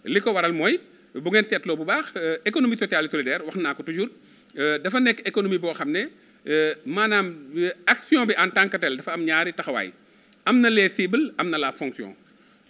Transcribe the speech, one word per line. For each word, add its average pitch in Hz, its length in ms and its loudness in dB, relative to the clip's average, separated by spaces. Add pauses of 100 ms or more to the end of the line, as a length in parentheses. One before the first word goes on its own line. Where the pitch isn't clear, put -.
Li 165 160 0
ko 226 120 0
waral 170 200 2
mooy 190 260 2 (340)
bu 156 180 -6
ngeen 214 180 4
seetloo 175 280 -2
bu 156 80 -6
baax, 254 320 -2
euh, 160 280 -2
économie 226 340 2
sociale 170 280 0
et 139 40 -8
solidaire, 147 340 -2
wax 160 120 -8
naa 151 180 -2
ko 151 80 -12
toujours, 170 260 -4 (500)
euh, 147 200 2
dafa 190 220 0
nekk 233 260 2
économie 190 320 0
boo 165 160 -4
xam 147 160 -4
ne, 196 160 -2 (400)
euh, 156 280 2 (100)
maanaam, 190 500 0 (220)
euh, 175 140 0 (160)
action 247 400 2
bi 208 120 2
en 180 120 4
tant 190 180 2
que 190 80 -4
telle 151 200 -2
dafa 147 180 -8
am 170 100 -4
ñaari 165 280 0
taxawaay. 117 400 -4 (520)
Am 247 160 4
na 233 100 6
les 202 200 6
cibles, 196 460 0
am 170 140 -2
na 156 80 -2
la 135 140 -2
fonction. 120 420 -8 (560)